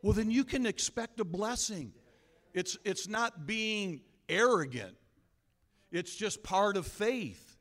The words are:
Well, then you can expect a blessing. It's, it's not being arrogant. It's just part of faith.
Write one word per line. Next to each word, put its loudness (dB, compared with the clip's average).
Well, 4
then 2
you 4
can 0
expect -4
a 0
blessing. -4
It's, -2
it's -4
not -2
being -2
arrogant. 2
It's -6
just -6
part 4
of -2
faith. -4